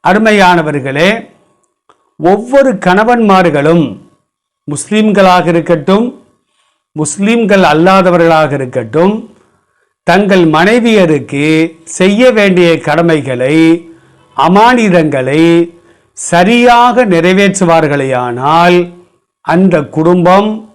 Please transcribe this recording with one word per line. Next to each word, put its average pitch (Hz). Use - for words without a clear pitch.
அருமையானவர்களே, 175
ஒவ்வொரு 240
கணவன்மார்களும் 185
முஸ்லிம்களாக 185
இருக்கட்டும், 170
முஸ்லிம்கள் 196
அல்லாதவர்களாக 165
இருக்கட்டும், 131
தங்கள் 190
மனைவியருக்கு 170
செய்ய 202
வேண்டிய 185
கடமைகளை, 147
அமானிதங்களை 175
சரியாக 240
நிறைவேற்றுவார்களேயானால் 165
அந்த 180
குடும்பம் 180